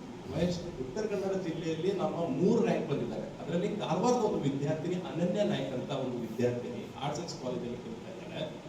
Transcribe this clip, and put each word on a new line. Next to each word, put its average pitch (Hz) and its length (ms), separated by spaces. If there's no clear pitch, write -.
ಮಹೇಶ್, 175 260
ಉತ್ತರ 131 440
ಕನ್ನಡ 196 400
ಜಿಲ್ಲೆಯಲ್ಲಿ 160 500
ನಮ್ಮ 165 500
ಮೂರು 220 240
ರ್ಯಾಂಕ್ - 260
ಬಂದಿದ್ದಾರೆ, - 300
ಅದರಲ್ಲಿ - 460
ಕಾರವಾರದ 214 480
ಒಂದು 208 220
ವಿದ್ಯಾರ್ಥಿನಿ 147 580
ಅನನ್ಯ 190 480
ನಾಯ್ಕ್ 143 300
ಅಂತ - 180
ಒಂದು 131 260
ವಿದ್ಯಾರ್ಥಿನಿ 120 680
ಆರ್ಟ್ಸ್ 156 160
ಸೈನ್ಸ್ - 160
ಕಾಲೇಜಲ್ಲಿ 120 340
ಕಲಿತಾ 117 200
ಇದ್ದಾಳೆ. - 800